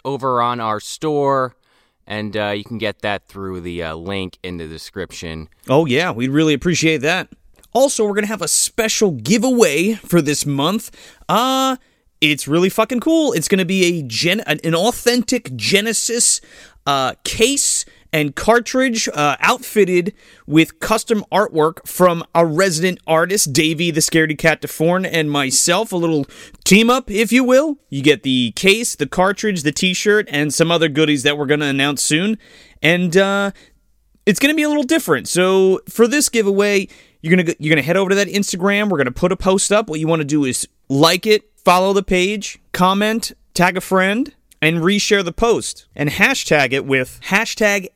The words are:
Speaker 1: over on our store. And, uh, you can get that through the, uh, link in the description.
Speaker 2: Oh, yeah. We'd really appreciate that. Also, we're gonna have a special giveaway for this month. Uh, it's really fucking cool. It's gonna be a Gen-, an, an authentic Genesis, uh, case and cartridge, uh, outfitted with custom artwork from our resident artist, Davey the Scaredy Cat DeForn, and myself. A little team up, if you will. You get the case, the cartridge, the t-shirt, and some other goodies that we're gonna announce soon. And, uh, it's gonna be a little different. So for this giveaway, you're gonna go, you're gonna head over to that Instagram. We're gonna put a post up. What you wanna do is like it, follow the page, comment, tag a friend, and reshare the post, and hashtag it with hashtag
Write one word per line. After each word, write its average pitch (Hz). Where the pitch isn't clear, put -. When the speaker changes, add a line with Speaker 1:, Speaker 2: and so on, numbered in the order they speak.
Speaker 1:
over 131
on 120
our 107
store. 139
And, 104
uh, 104
you 104
can 117
get 104
that 104
through 95
the, 85
uh, 80
link 92
in 90
the 82
description. 80
Speaker 2:
Oh, 147
yeah. 151
We'd 123
really 156
appreciate 156
that. 160
Also, 254
we're 202
gonna 208
have 208
a 165
special -
giveaway 190
for 175
this 143
month. 147
Uh, 262
it's 147
really 170
fucking 220
cool. 320
It's 160
gonna 190
be 175
a 147
Gen-, 147
an, 151
an 165
authentic 240
Genesis, 208
uh, 135
case -
and 151
cartridge, 240
uh, 147
outfitted 202
with 156
custom 214
artwork 165
from 170
our 170
resident 170
artist, 165
Davey 160
the 151
Scaredy 156
Cat 151
DeForn, 175
and 156
myself. 165
A -
little 165
team 226
up, 254
if 220
you 254
will. 277
You 139
get 135
the 127
case, 202
the 147
cartridge, 190
the 147
t-shirt, 202
and 147
some 165
other 165
goodies 147
that 143
we're 147
gonna 147
announce 139
soon. 190
And, 175
uh, 196
it's 202
gonna 294
be 302
a 302
little 294
different. 247
So 190
for 233
this 285
giveaway, 202
you're 160
gonna 180
go, 160
you're 151
gonna 135
head 175
over 190
to 196
that 202
Instagram. 202
We're 175
gonna 127
put 180
a 190
post 190
up. 214
What 156
you 156
wanna 160
do 143
is -
like 165
it, 214
follow 185
the 196
page, 196
comment, 202
tag 180
a 185
friend, 196
and 165
reshare 202
the 170
post, -
and 147
hashtag 160
it 135
with 135
hashtag 202